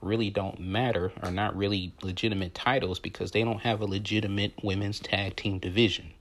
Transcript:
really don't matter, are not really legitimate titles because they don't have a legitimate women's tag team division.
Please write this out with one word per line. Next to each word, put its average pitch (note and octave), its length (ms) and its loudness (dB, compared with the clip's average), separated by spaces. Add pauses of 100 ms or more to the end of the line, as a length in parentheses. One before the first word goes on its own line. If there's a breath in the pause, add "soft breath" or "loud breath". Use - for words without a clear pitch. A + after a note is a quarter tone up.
really G#2+ 280 2
don't G2 320 -2
matter, F#2+ 500 2 (100)
are F#2 100 -2
not F#2+ 260 0
really G2 340 0 (100)
legitimate F#2+ 540 -2
titles A#2+ 440 0
because F2+ 320 -6
they A2 120 4
don't A2+ 160 0
have A2 220 2
a G#2+ 40 0
legitimate G2+ 680 0 (100)
women's G2+ 380 0
tag G2 340 -2
team G2 240 -2
division. G2+ 600 4